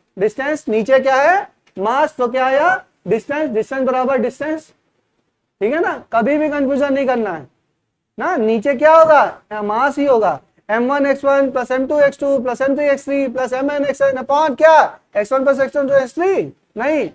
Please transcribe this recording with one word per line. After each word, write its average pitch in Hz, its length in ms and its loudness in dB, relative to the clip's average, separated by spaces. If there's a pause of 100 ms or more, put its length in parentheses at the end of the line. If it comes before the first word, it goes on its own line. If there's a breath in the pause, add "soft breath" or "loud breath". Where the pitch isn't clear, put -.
(180)
distance, 269 520 -4
नीचे 226 300 2
क्या 262 180 0
है? 359 300 2 (300)
Mass, 254 400 -2
तो 247 100 0
क्या 254 180 -2
आया? 294 300 2 (320)
Distance, 277 420 -2
distance 226 320 -4
बराबर 254 360 0
distance। 285 500 -6 (960)
ठीक 220 120 0
है 311 80 -2
ना, 370 120 -2 (200)
कभी 233 240 0
भी 302 120 -2
confusion 277 440 -2
नहीं 277 140 -2
करना 233 240 -2
है 156 160 -12 (680)
ना। 320 200 -4
नीचे 226 380 0
क्या 302 180 4
होगा? 285 680 4
mass 233 340 -2
ही 285 80 0
होगा, 214 340 2 (300)
एम 240 200 0
वन 277 160 0
एक्स 277 200 -2
वन 277 260 2
प्लस 247 200 -4
एम 262 160 -2
टू 294 120 0
एक्स 277 200 2
टू 277 200 0
प्लस 240 220 -4
एम 269 160 0
थ्री 294 100 -2
एक्स 277 180 -2
थ्री 277 240 -2
प्लस 254 240 -4
एम 277 180 -2
एन 285 140 -2
एक्स 277 160 -4
एन 269 160 0
upon 277 400 0
क्या? 302 420 4 (160)
एक्स 208 180 -2
वन 262 100 0
प्लस 269 160 2
एक्स 269 140 -2
टू 277 200 -2
एक्स 262 220 2
थ्री? 339 280 0 (340)
नहीं, 262 380 -2